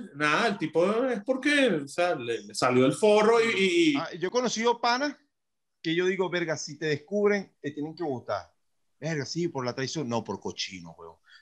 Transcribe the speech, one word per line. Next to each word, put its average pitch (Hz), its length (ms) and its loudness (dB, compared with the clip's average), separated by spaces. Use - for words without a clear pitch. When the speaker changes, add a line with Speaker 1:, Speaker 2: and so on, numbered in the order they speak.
Speaker 1:
nada, 151 340 0
el 214 120 -2
tipo 190 460 0
es 233 180 -4
porque, 269 440 2
o 156 200 0
sea, 175 280 0
le, 117 280 -4
le 101 100 -18
salió 127 320 4
el 147 80 4
forro 214 480 6
y, 226 40 2
y... 170 360 4
y - 40 0
Speaker 2:
Ah, 160 160 -6
yo 175 140 -6
he 185 40 -4
conocido 233 480 0
panas 254 360 0
que 160 140 -2
yo 180 100 2
digo, 185 240 0
verga, 165 280 -2
si 147 200 -12
te 165 80 -6
descubren, 202 720 0
te 147 120 -8
tienen 151 240 -10
que 175 80 -10
gustar. 113 500 -6
Verga, 147 260 -6
sí, 170 220 -4
por 131 180 -6
la 120 80 -2
traición, 135 340 -6
no, 117 160 -2
por 101 160 -8
cochino, 87 560 -10
weón. 82 200 -20